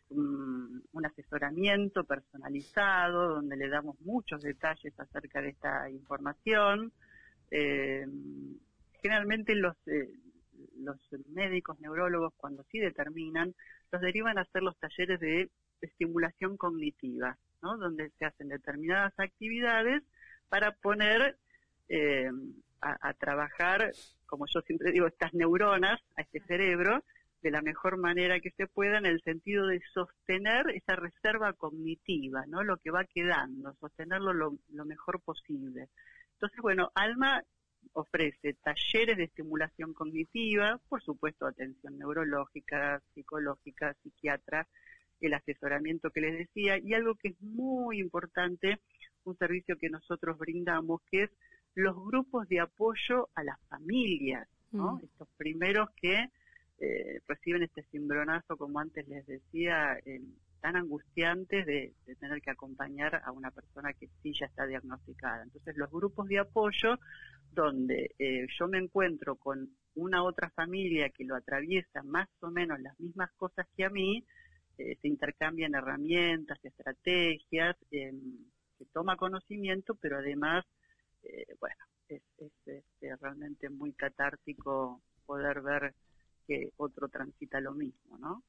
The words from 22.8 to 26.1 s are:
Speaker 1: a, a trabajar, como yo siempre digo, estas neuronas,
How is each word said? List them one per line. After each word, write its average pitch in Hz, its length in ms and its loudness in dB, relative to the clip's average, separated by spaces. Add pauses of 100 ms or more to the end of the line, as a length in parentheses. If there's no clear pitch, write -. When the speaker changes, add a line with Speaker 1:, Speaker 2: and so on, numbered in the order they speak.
Speaker 1:
a, - 280 -2
a 143 40 -2
trabajar, 175 800 2 (340)
como 143 260 -6
yo 165 100 2
siempre 165 300 0
digo, 175 140 8
estas 160 300 0
neuronas, 190 640 6 (140)